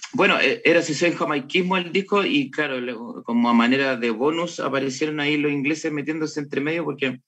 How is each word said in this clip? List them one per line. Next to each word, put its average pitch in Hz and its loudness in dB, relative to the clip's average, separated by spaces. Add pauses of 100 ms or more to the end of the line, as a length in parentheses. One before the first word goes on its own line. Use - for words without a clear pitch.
(140)
bueno, 185 4
e-, 131 0
era 165 6
Sesión 156 0
Jamaiquismo 170 0
el 175 -4
disco 196 0
y 143 0
claro, 135 -4
le-, 123 -6 (280)
como 120 2
a 120 6
manera 131 4
de 117 0
bonus 160 -2
aparecieron 135 -2
ahí 147 0
los 147 0
ingleses 151 -2
metiéndose 151 -4
entre 143 -4
medio 160 -2
porque 135 -4